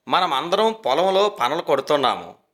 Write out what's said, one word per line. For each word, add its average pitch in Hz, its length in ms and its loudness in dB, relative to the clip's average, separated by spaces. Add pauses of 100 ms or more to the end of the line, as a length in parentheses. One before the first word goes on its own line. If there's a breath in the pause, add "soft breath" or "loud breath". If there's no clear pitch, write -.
మనం 165 240 0
అందరం 175 400 0
పొలంలో 190 560 0
పనలు 151 340 -2
కొడుతున్నాము. 135 720 0 (200)